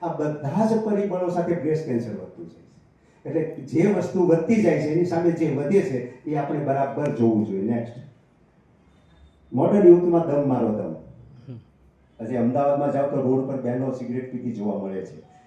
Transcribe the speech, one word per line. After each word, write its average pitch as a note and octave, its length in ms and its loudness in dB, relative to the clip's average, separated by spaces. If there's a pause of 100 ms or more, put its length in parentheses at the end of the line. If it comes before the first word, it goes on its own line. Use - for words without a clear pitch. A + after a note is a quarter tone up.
આ E3+ 100 -6
બધા D3+ 540 -2
જ A3 180 2
પરિબળો F#3+ 440 0
સાથે F3 260 0
બ્રેસ્ટ D#3 320 -2
કેન્સર A2+ 240 -4
વધતું - 380 -14
જાય - 140 -20
છે. - 680 -20
એટલે D#3 380 -6
જે F#3+ 260 2
વસ્તુ F3+ 340 0
વધતી E3 360 4
જાય D#3 180 4
છે, D3+ 80 -2
એની E3+ 160 2
સામે E3+ 260 0
જે D3+ 240 0
વધે F3 280 2
છે, B2+ 420 -6
એ D3+ 120 -4
આપણે D3 220 -4
બરાબર C#3 580 -2
જોવું A2 300 2
જોઈએ. G2 240 -4
નેક્સ્ટ, A#2 240 -4 (1600)
મોડર્ન F#3 360 6
યુથમાં F3 340 8
દમ C#3+ 260 0
મારો A#2 200 0
દમ. F#2+ 240 -4 (1300)
આજે A#2 160 -6
અમદાવાદમાં C#3 560 2
જાઓ C#3 140 0
તો - 140 -2
રોડ C3 280 2
પર B2 120 -6
બહેનો B2+ 320 -4
સિગરેટ B2 400 -8
પીતી A#2+ 200 -6
જોવા G2+ 320 -4
મળે F#2+ 200 -8
છે. - 180 -18 (240)